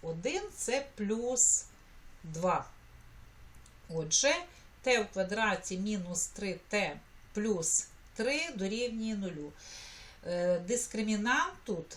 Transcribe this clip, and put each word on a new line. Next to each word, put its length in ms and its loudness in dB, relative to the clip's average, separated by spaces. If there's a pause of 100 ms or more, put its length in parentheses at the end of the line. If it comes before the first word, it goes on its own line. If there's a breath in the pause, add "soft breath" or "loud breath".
один — 400 -2 (140)
це 300 -2 (100)
плюс 720 2 (580)
два. 420 0 (1200)
Отже, 460 4 (460 loud breath)
Т 200 6
в 120 -2
квадраті 640 0
мінус 500 -2
три 320 -4 (100)
Т 300 0 (340)
плюс 540 2 (280)
три 400 0
дорівнює 600 -2
нулю. 360 -6 (760 loud breath)
Е, 320 2
дискримінант 920 2 (100)
тут — 220 -4 (120)